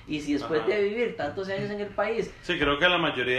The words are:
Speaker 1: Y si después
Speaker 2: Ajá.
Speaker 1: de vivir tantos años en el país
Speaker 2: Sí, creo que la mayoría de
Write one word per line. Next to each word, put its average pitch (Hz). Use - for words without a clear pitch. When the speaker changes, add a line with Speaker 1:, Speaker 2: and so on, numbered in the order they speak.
Speaker 1:
Y 151
si 147
después 147
Speaker 2:
Ajá. -
Speaker 1:
de 208
vivir 208
tantos 160
años 202
en 208
el 202
país 208
Speaker 2:
Sí, 170
creo 143
que 147
la 175
mayoría 127
de 127